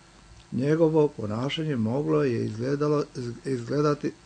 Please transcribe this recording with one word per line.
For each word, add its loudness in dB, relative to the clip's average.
njegovo 4
ponašanje -4
moglo 0
je 0
izgledalo, -2
izgledati, 0